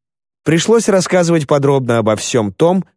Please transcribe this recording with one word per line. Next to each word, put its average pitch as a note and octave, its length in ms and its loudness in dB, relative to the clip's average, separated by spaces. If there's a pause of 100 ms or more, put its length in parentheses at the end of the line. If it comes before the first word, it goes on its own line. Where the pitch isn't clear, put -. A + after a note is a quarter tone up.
(440)
Пришлось G#3 460 0
рассказывать F3 560 0
подробно C3+ 540 0
обо A2 160 0
всем G#2 360 -4
том, F3+ 320 0 (140)